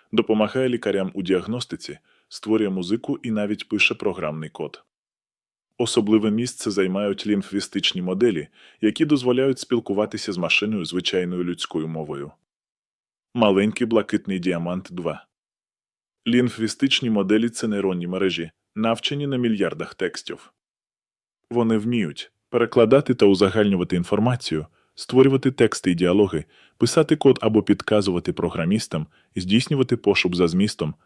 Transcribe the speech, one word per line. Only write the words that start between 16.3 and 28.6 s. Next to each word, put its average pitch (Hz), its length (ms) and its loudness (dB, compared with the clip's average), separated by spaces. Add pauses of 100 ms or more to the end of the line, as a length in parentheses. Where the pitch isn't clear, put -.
моделі — 107 400 2
це 117 180 -6
нейронні 95 400 -2
мережі, 90 440 -2 (240)
навчені 113 520 -2
на 135 100 -2
мільярдах 95 580 -2
текстів. - 580 -8 (960)
Вони 113 280 2
вміють 107 540 -4 (180)
перекладати 120 640 4
та 107 100 4
узагальнювати 98 720 4
інформацію, 101 680 -2 (300)
створювати 131 560 4
тексти 113 400 2
і 87 40 2
діалоги, 90 500 2 (320)
писати 151 380 2
код 135 260 4
або 107 220 2
підказувати 95 680 0
програмістам, 85 760 -4 (280)